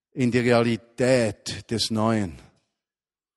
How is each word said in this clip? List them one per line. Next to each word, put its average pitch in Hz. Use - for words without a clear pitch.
in 123
die 123
Realität 117
des 113
Neuen? 107